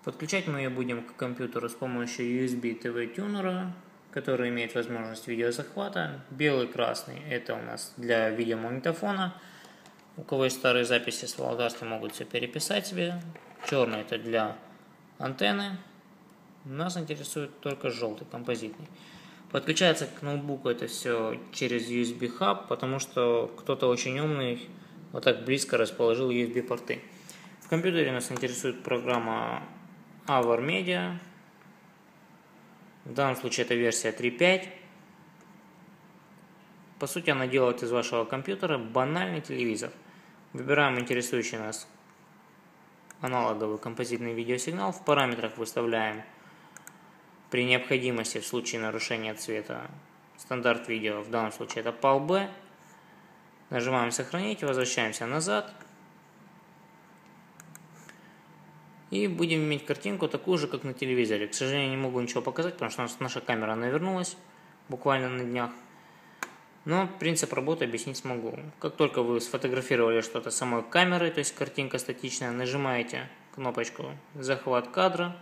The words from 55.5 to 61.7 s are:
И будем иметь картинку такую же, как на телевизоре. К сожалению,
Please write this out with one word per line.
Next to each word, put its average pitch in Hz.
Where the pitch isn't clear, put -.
И 196
будем 165
иметь 151
картинку 170
такую 175
же, 147
как 131
на 131
телевизоре. 120
К -
сожалению, 135